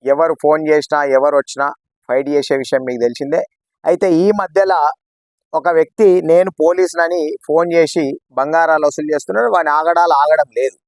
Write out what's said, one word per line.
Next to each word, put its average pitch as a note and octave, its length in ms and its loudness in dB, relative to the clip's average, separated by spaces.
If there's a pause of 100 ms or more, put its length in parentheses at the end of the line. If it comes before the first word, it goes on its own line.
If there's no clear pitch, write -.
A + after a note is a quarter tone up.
ఎవరు D3+ 360 0
ఫోన్ D#3 260 0
చేసినా, D3+ 360 0
ఎవరు C#3 320 0
వచ్చినా C#3 320 -2 (420)
ఫైట్ C3+ 200 -2
చేసే C#3+ 280 -2
విషయం C3 260 -4
మీకు B2 180 -6
తెలిసిందే. C#3 400 -2 (440)
అయితే F3+ 280 0
ఈ F#3 180 2 (100)
మధ్యలో F3+ 500 0 (600)
ఒక D#3+ 160 -2
వ్యక్తి F3+ 520 2
నేను E3+ 300 2
పోలీసునని E3+ 840 -2 (120)
ఫోన్ E3 260 0
చేసి D#3 460 0 (120)
బంగారాలు D#3 540 0
వసూలు D3+ 300 -2
చేస్తున్నాడు. A3 360 -2
వాని E3 180 0
ఆగడాలు E3 440 2
ఆగడం D3 440 2
లేదు. C3 200 -4 (100)